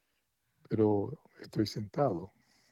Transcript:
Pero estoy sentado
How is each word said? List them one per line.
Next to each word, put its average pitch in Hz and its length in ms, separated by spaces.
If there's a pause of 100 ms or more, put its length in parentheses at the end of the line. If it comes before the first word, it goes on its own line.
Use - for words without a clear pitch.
(680)
Pero 107 500 (220)
estoy - 260
sentado 101 680 (380)